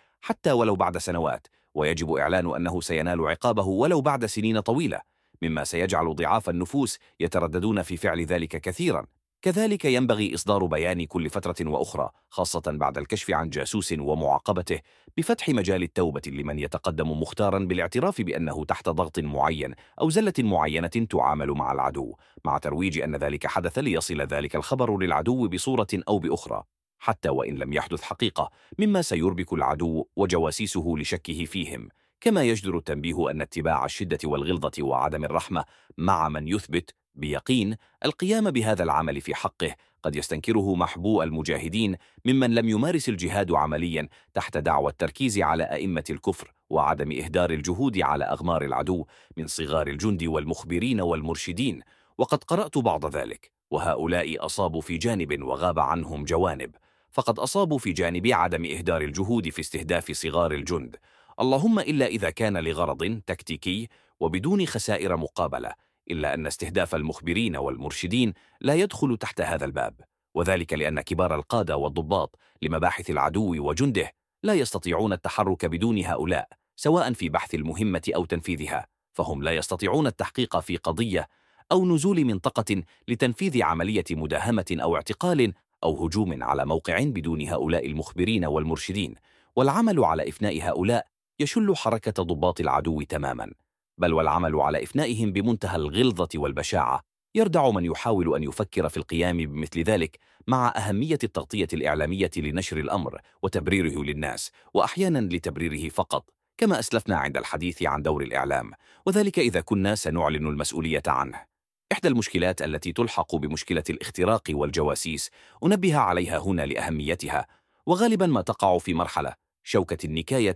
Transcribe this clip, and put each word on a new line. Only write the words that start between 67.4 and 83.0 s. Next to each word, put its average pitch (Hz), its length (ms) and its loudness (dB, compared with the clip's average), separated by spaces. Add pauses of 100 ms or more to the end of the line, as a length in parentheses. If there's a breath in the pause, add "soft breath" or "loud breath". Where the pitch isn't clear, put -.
والمرشدين 76 800 -2 (280 soft breath)
لا 143 140 2
يدخل 151 420 2
تحت - 240 -6
هذا 76 240 -2
الباب، 65 360 -4 (320)
وذلك 85 400 2
لأن 76 280 0
كبار 85 340 0
القادة 82 420 0
والضباط 76 600 -2 (220 soft breath)
لمباحث 80 480 0
العدو 78 600 2
وجنده 98 420 0 (320)
لا 208 100 4
يستطيعون 101 600 2
التحرك 90 520 0
بدون 98 400 0
هؤلاء، 80 420 0 (280)
سواء 147 380 4
في 87 160 -4
بحث - 260 -2
المهمة 82 460 0 (140)
أو 85 100 2
تنفيذها، 80 640 -4 (260)
فهم 73 300 -2
لا 82 80 0
يستطيعون 95 560 0
التحقيق - 520 -2
في 87 180 -4
قضية 87 500 -2 (440 soft breath)
أو 185 140 6
نزول 170 400 4
منطقة 104 580 0 (240 soft breath)